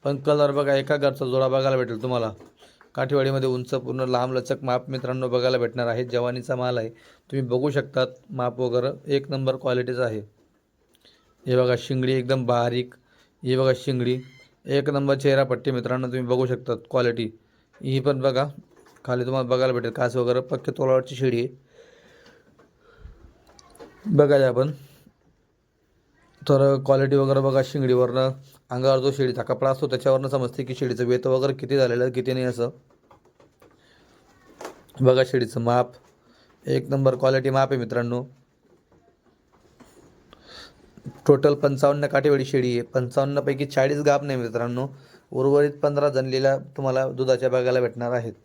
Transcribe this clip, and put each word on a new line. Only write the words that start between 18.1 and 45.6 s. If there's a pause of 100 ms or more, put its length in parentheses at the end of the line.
बघा, (600)
खाली
तुम्हाला
बघायला
भेटेल
कास
वगैरे,
पक्के
तोलावरची
शेळी
आहे. (2500)
बघा
या
आपण, (1800)
तर
क्वालिटी
वगैरे
बघा,
शिंगडीवरनं, (400)
अंगावर
जो
शेळीचा
कपडा
असतो
त्याच्यावरनं
समजते
की
शेळीचं
वेत
वगैरे
किती
झालेलं
आहे,
किती
नाही
असं. (2250)
बघा
शेळीचं
माप, (800)
एक
नंबर
क्वालिटी
माप
आहे
मित्रांनो. (3000)
टोटल
पंचावन्न
काठीवाडी
शेळी
आहे,
पंचावन्न
पैकी
चाळीस
गाभ
नाही
मित्रांनो, (440)
उर्वरित